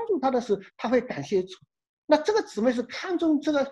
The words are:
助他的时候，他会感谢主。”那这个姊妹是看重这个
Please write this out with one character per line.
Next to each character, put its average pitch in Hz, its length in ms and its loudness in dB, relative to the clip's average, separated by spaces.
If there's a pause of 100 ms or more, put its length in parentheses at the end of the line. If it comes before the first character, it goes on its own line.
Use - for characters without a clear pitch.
助 392 100 0
他 262 140 0
的 247 80 2
时 214 160 0
候， 196 60 -4 (160)
他 - 100 -4
会 240 140 4
感 240 200 -6
谢 185 220 0
主。” - 140 -12 (500)
那 302 80 6
这 302 160 0
个 427 100 2
姊 - 200 -6
妹 254 100 2
是 240 120 -2
看 349 340 -6
重 311 240 2
这 311 100 -2
个 277 200 2